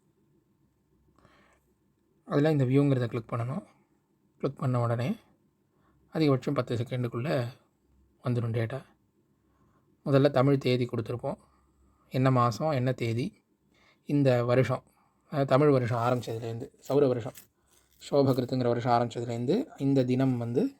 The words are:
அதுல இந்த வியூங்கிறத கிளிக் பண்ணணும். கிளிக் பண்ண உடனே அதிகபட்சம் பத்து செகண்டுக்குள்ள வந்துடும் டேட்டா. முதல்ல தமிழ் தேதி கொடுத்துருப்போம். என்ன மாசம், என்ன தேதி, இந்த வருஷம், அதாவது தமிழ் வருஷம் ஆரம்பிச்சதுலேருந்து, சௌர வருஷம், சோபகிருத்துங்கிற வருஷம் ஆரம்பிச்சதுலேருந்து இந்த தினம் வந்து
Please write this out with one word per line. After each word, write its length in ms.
அதுல 260
இந்த 140
வியூங்கிறத 400
கிளிக் 280
பண்ணணும். 300
கிளிக் 200
பண்ண 220
உடனே 360
அதிகபட்சம் 400
பத்து 220
செகண்டுக்குள்ள 720
வந்துடும் 340
டேட்டா. 240
முதல்ல 240
தமிழ் 280
தேதி 280
கொடுத்துருப்போம். 520
என்ன 220
மாசம், 400
என்ன 200
தேதி, 520
இந்த 380
வருஷம், 400
அதாவது 240
தமிழ் 200
வருஷம் 300
ஆரம்பிச்சதுலேருந்து, 680
சௌர 200
வருஷம், 260
சோபகிருத்துங்கிற 580
வருஷம் 240
ஆரம்பிச்சதுலேருந்து 720
இந்த 260
தினம் 340
வந்து 420